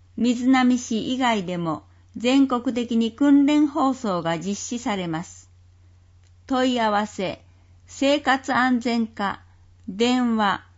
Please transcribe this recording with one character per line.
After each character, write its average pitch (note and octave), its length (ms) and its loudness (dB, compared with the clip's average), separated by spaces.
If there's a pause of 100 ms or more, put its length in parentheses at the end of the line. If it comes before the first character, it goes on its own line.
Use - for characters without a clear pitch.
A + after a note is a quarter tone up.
(180)
水 A#3+ 300 0
波 B3+ 320 4
市 A#3+ 340 -4
以 B3+ 40 -4
外 A#3 260 0
で F3+ 140 -6
も E3+ 260 -6 (340)
全 C4 300 4
国 B3 260 -2
的 A#3 240 -2
に A3+ 140 0
訓 C#4+ 340 4
練 D4 220 4
放 C#4 260 0
送 G3 280 -2
が E3 180 -2
実 F#3+ 160 -6
施 A#3 240 -8
さ A3 160 -4
れ F3+ 120 -6
ま E3 160 -6
す。 - 260 -20 (1000)
問 B3+ 260 0
い B3 60 -2
合 A3 100 2
わ G#3 160 0
せ、 - 380 -8 (420)
生 C#4 340 0
活 C4+ 340 -2
安 B3 260 2
全 A#3 260 -2
課、 G3+ 360 -6 (460)
電 A#3+ 480 0
話 G#3 300 0 (120)